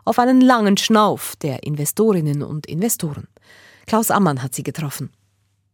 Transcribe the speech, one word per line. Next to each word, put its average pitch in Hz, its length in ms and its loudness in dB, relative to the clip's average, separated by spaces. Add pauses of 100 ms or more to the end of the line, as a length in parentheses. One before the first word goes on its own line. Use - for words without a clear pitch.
auf - 140 -2
einen 254 220 6
langen 226 360 4
Schnauf 214 640 0
der 135 220 -6
Investorinnen 151 800 0
und 147 240 -10
Investoren. 170 600 -6 (580)
Klaus 220 240 0
Ammann 151 320 2
hat 135 120 -6
sie 147 80 -8
getroffen. 143 480 -8 (640)